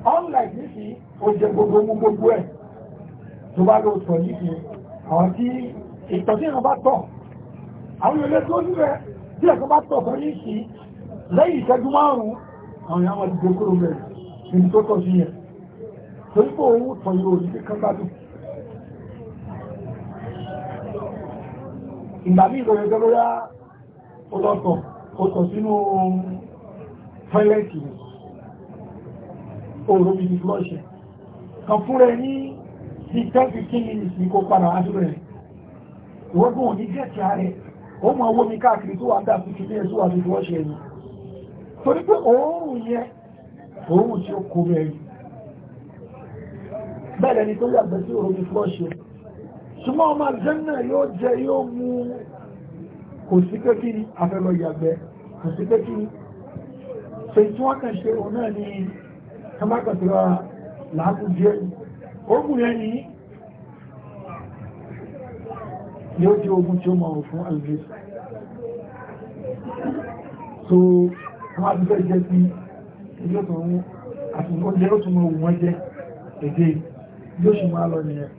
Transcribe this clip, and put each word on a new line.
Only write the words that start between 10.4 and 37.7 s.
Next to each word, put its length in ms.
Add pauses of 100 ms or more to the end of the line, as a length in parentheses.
lẹ́yìn 320
ìṣẹ́jú 320
márùn-ún, 440 (460)
àwọn 200
èèyàn 180
wọn 100
ti 80
gbé 160
kúrò 180
mẹ́rin, 280 (500)
ibi 200
tó 120
tọ̀ 200
sí 100
yẹn. 200 (960)
Torí 220
pé 140
òun 360
tọ̀ 140
yóò 260
ní 200
kán 200
bá 140
dùn. 160 (4000)
Ìgbà 260
míì 140
lọ 120
yẹ 160
kó 100
bóyá 260 (1000)
ó 140
lọ 160
tọ̀, 220 (340)
ó 160
tọ̀ 200
sínú 260 (1500)
tọ́ílẹ̀tì 500
ni. 140 (1900)
Ó 120
rò 160
bí 160
ti 100
flush. 360 (880)
Kan 180
fúnra 260
ẹ 100
ní 380 (520)
bí 160 (100)
ten 180
fifteen 360
minutes 320
ni 120
kó 120
padà 260
wá 160
síbẹ̀. 300 (1120)
Ìwọ́n 260
gùn 240
ní 80
gẹ̀ẹ́tì 360
ààrẹ. 260 (480)